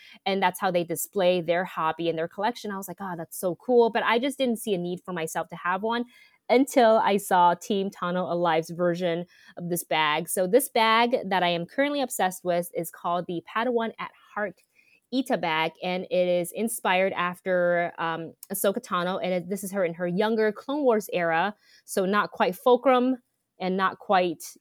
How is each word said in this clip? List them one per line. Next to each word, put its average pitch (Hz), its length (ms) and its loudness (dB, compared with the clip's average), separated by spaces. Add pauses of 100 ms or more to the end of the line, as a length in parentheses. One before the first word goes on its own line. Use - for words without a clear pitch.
(260)
and 196 160 0
that's 185 160 2
how 190 140 0
they 175 100 2
display 180 580 0
their 170 240 0
hobby 165 440 -4
and 165 100 -2
their 160 80 -2
collection. 208 460 -6
I 196 40 -6
was 196 120 -10
like, 175 120 -12
"Oh, 190 160 -8
that's - 220 -12
so 180 160 -2
cool," 233 360 4
but 220 120 0
I 220 160 2
just 262 180 -2
didn't 240 200 0
see 208 180 -4
a 180 40 0
need 175 260 -4
for 185 80 -10
myself 165 380 -4
to 170 60 -12
have 185 260 -2
one 233 240 -2 (420)
until 233 500 6
I 202 200 2
saw 175 360 4
Team 196 340 -2
Tano 180 400 -4
Alive's 165 420 0
version 175 560 0 (300)
of 175 140 -8
this 156 140 -2
bag. 156 440 0
So 185 200 0
this 254 200 4
bag 233 480 2 (140)
that 185 140 2
I 175 60 2
am 170 160 -2
currently 285 360 -2
obsessed 185 420 -2
with 175 300 0
is 170 160 -6
called 175 380 -4
the 170 200 -6
Padawan 226 520 -2
at 180 100 -10 (240)
Heart 208 260 -6 (520)
Ita 254 260 -2
bag, 160 320 0 (120)
and 185 280 -4
it 180 180 2
is 175 220 0
inspired 196 600 0
after, 175 840 0
um, 165 360 -6 (180)
Ahsoka 202 320 0
Tano, 180 380 -2
and 185 100 -2
it, 180 160 -4
this 196 140 -6
is 196 80 -10
her 196 140 -2
in 170 100 -2
her 175 140 -4
younger 214 420 0
Clone 277 320 -6
Wars 226 300 2
era, 170 420 0 (300)
so 196 200 -2
not 196 280 0
quite 196 240 0
Fulcrum 254 640 4 (420)
and 185 160 -2
not 190 240 -2
quite 180 420 2 (180)